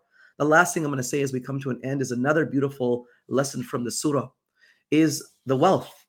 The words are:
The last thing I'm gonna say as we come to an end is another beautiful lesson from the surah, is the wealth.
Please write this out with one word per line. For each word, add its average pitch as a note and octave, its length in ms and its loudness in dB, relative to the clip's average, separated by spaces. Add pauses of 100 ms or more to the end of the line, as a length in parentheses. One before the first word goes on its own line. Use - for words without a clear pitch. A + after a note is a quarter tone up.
(380)
The C#3+ 80 0
last E3 280 6
thing E3 120 -2
I'm C#3+ 60 -2
gonna C3+ 100 -2
say C#3+ 200 -2
as C3 120 -2
we B2+ 60 -2
come C3+ 220 -8
to C3+ 100 -4
an - 120 -6
end C#3 180 -2
is B2+ 100 -4
another C#3+ 340 2
beautiful B2+ 600 -2 (220)
lesson C3 360 -2
from A#2+ 200 -6
the A2+ 80 -6
surah, C#3+ 380 -2 (600)
is D3+ 360 2 (200)
the C3 100 2
wealth. D#3 340 2 (180)